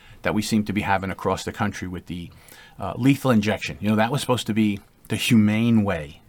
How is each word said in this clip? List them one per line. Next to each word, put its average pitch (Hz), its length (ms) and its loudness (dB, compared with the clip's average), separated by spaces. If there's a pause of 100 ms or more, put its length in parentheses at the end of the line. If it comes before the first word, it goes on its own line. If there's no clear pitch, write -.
(240)
that 87 100 0
we 107 80 2
seem 107 240 0
to 104 80 -4
be 98 80 0
having 95 280 -2
across 92 360 -4
the 87 80 -6
country 104 340 -4
with 87 200 -10
the, 87 220 -10 (480)
uh, 98 200 -8
lethal 135 340 4
injection. 104 480 0
You 104 100 -2
know, 110 60 2
that 110 160 2
was 143 80 -2
supposed - 280 -2
to 113 60 -4
be 104 280 2 (260)
the - 80 -4
humane 110 680 4
way 78 440 -6